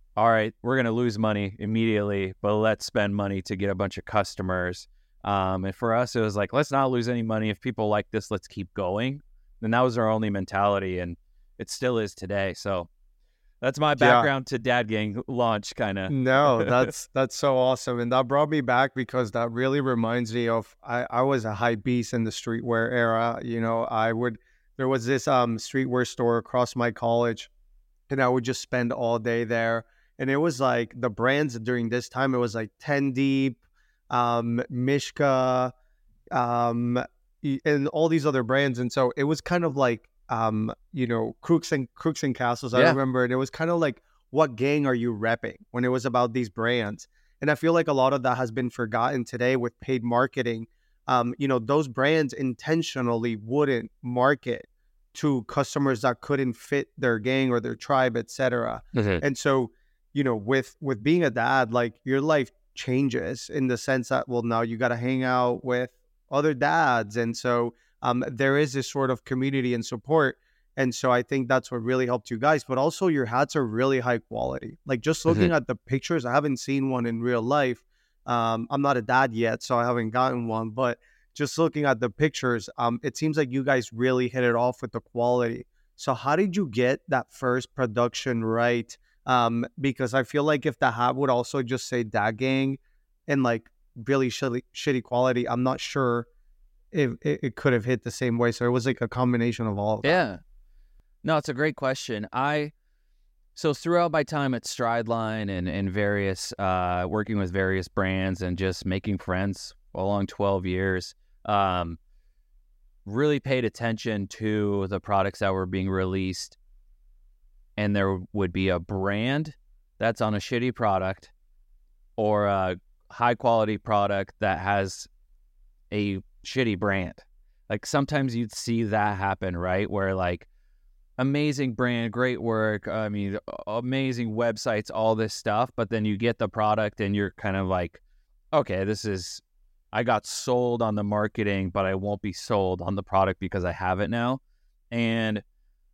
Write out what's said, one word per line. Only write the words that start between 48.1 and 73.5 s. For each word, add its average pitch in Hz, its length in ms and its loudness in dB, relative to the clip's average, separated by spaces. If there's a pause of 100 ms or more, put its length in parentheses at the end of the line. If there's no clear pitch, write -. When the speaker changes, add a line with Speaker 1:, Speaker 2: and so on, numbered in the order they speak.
Speaker 2:
of 131 100 0
that 123 140 0
has 127 120 -2
been 120 200 -2
forgotten 120 560 -2
today 123 320 0
with 120 240 -4
paid 127 240 -2
marketing. 120 640 0 (400)
Um, 123 300 2
you 139 120 0
know, 127 100 2
those 139 300 0
brands 139 420 2
intentionally 127 1040 -2
wouldn't 120 560 0 (100)
market 123 680 0 (460)
to 135 300 0
customers 135 560 0
that 123 200 0
couldn't 135 320 0
fit - 340 -4 (100)
their 120 220 2
gang 131 300 0
or 120 100 2
their 113 160 -6
tribe, 131 400 2
et 117 160 -6
cetera. 117 500 -2 (140)
Speaker 1:
Mm-hmm. 104 300 2
Speaker 2:
And 139 120 0
so, 135 340 2 (420)
you 143 100 2
know, 120 140 0
with, 123 420 -2
with 127 240 -4
being 165 220 4
a 139 40 2
dad, 120 440 0
like, 120 320 0
your 135 160 2
life 147 300 2 (220)
changes 127 760 -2
in 135 180 -2
the 123 100 0
sense 131 300 -2
that, 131 220 -2
well, 120 140 0
now 117 180 0
you 117 160 -2
gotta 120 180 0
hang 127 280 0
out 127 420 0
with 123 240 -2 (400)
other 147 240 2
dads. 127 640 2
And 117 180 0
so, 120 380 0 (300)
um, 123 240 0
there 135 300 2
is 147 160 2
this 135 160 -4
sort 135 220 0
of 120 140 -6
community 131 500 -2
and 113 100 -4
support. 135 520 0 (380)
And 127 200 0
so 131 160 0
I 123 100 4
think 131 260 -2
that's 127 220 2
what 120 140 -6
really 127 220 0
helped 123 260 -4
you 113 80 -4
guys, 147 240 2
but 131 140 -4
also 160 300 0
your 143 180 2
hats 127 300 0